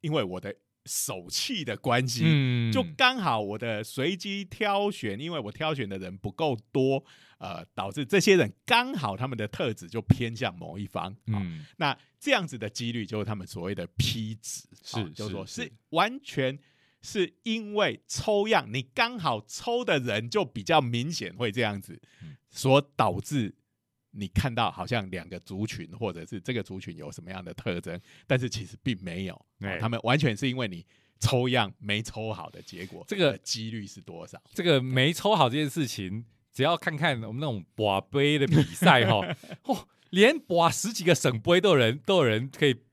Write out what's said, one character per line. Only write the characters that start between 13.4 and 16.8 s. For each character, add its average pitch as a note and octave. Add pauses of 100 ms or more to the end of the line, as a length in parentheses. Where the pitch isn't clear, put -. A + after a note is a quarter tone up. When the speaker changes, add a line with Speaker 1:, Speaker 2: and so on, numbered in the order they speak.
Speaker 1:
所 F2
谓 G2
的 F2+ (100)
P A2
值， - (200)
Speaker 2:
是， -
Speaker 1:
好， G2+
就 G2+
是 G2+
说 F#2+
是 -
Speaker 2:
是， -
是。 F#3+ (180)
Speaker 1:
完 G#3+
全 C3+ (440)